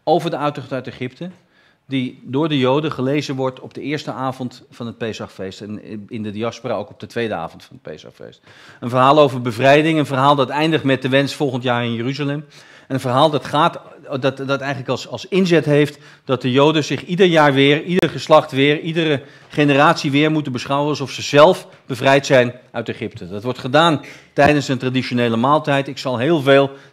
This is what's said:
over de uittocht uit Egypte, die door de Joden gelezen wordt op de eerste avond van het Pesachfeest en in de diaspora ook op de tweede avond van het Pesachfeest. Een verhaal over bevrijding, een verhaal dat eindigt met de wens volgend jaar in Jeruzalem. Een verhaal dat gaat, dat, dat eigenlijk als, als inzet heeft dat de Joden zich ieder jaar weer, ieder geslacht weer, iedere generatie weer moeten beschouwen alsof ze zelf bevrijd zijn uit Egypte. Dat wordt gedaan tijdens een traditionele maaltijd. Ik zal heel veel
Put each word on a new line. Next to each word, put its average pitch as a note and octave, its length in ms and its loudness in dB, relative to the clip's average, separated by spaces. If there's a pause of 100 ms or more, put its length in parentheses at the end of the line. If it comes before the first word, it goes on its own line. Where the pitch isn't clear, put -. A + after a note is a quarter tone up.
over E3 260 0
de D3+ 80 -6
uittocht C#3+ 360 -6
uit B2+ 140 -8
Egypte, B2+ 420 -10 (560)
die C3 380 -6
door C#3 260 -2
de D3 80 0
Joden C3+ 340 0
gelezen C#3 440 -4
wordt C3 240 -4
op - 140 -20
de - 80 -14
eerste D3 300 -8
avond B2+ 600 -8
van - 140 -14
het A2+ 120 -12
Pesachfeest G2+ 640 -10
en G#2 200 -12 (260)
in A2 160 -10
de G#2 80 -8
diaspora A2+ 420 -8
ook G2+ 160 -6
op - 100 -20
de G#2+ 80 -16
tweede A#2 260 -6
avond E2 300 -10
van - 180 -20
het - 100 -16
Pesachfeest. A#1 500 -20 (380)
Een B2 100 -8
verhaal C3 300 6
over C3 220 4
bevrijding, C#3 580 2
een C#3+ 60 0
verhaal C#3 300 2
dat C3 140 0
eindigt D3+ 340 0
met C3+ 180 0
de C3+ 80 -4
wens C3+ 260 0
volgend B2+ 280 -4
jaar A#2+ 200 -2
in A#2 100 -4
Jeruzalem. C#3 520 -6 (420)
Een C3+ 120 -6
verhaal C3+ 300 2
dat D3 160 -4
gaat, D#3 340 0 (400)
dat, C3 180 -2
dat C3+ 220 -4
eigenlijk C3 300 -8
als, B2 180 -6
als - 200 -12
inzet F3 380 2
heeft D3 340 2 (260)
dat C3 160 -2
de C3 100 -2
Joden D3 320 4
zich C3 220 -6
ieder F#3 200 2
jaar D#3 280 4
weer, C#3 300 4
ieder F3 260 -2
geslacht D3+ 420 2
weer, C#3+ 280 0
iedere D#3+ 420 -2 (280)
generatie D3 600 2
weer D3+ 200 2
moeten D3 200 -4
beschouwen C#3 380 -4
alsof C#3 220 -6
ze - 100 -12
zelf D3+ 460 6 (180)
bevrijd C3+ 400 2
zijn B2 280 4 (180)
uit A#2 180 -8
Egypte. G2+ 400 -12
Dat G#2 140 -10
wordt B2 160 -6
gedaan D3 420 2 (320)
tijdens C#3+ 340 2
een C3+ 100 -2
traditionele B2 600 -2
maaltijd. C#3 500 0
Ik C3+ 100 -14
zal B2+ 200 -6
heel D3 240 0
veel C#3 300 4 (220)